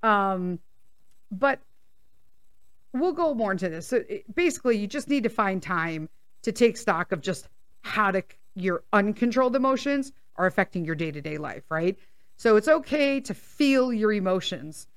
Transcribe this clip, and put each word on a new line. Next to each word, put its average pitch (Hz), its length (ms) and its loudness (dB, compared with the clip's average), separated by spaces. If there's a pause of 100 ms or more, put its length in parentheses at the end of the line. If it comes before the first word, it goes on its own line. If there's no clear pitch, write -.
Um, 190 560 2 (720)
but 247 300 0 (1300)
we'll 320 200 0
go 320 220 0
more 214 180 0
into 185 160 0
this. 165 180 -8
So, 247 220 0
it, - 260 -10
basically, 254 440 2
you 208 80 -2
just 277 220 -6
need 277 160 2
to - 40 2
find 190 340 0
time 165 460 -4 (340)
to 226 100 -2
take 226 240 4
stock 175 360 -2
of 165 80 -4
just - 280 -6 (340)
how 208 280 0
to, 190 120 0 (320)
your 180 280 -2 (100)
uncontrolled 233 640 2
emotions 269 560 0 (240)
are 180 100 2
affecting 185 380 0
your 160 100 -2
day-to-day 151 440 -6
life, 139 320 -10
right? 165 280 -2 (380)
So 226 200 4
it's 214 120 4
okay 285 520 2
to 220 140 -8
feel 269 580 2
your 214 200 2
emotions. 185 760 -2 (100)